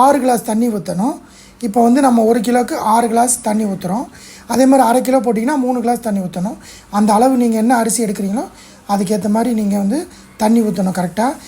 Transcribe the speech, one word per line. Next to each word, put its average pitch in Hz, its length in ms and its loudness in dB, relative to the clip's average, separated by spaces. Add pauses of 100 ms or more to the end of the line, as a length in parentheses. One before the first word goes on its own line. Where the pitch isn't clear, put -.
ஆறு 285 200 4
கிளாஸ் 247 260 0
தண்ணி 226 180 0 (100)
ஊற்றணும். 202 400 -4 (500)
இப்போ 226 180 0
வந்து 247 220 4
நம்ம 233 240 4
ஒரு 240 160 2
கிலோக்கு 247 300 0 (180)
ஆறு 240 180 2
கிளாஸ் 240 220 2 (100)
தண்ணி 214 280 -2
ஊற்றுறோம். 190 340 -6 (460)
அதே 240 180 4
மாதிரி 269 180 6
அரை 247 200 2
கிலோ 262 180 2
போட்டிங்கன்னா 240 380 0
மூணு 247 200 -2
கிளாஸ் 240 220 -2
தண்ணி 202 180 -2
ஊற்றணும். 180 320 -6 (420)
அந்த 214 180 2
அளவு 247 260 4
நீங்க 226 200 0
என்ன 240 200 2
அரிசி 226 240 -2
எடுக்கிறீங்களோ, 202 380 -4 (500)
அதுக்கேத்த 202 420 -2
மாதிரி 240 240 0
நீங்க 202 220 -2
வந்து 220 180 -2 (420)
தண்ணி 233 240 4
ஊத்தணும் 185 320 -2
கரெக்டா. 180 300 -2 (200)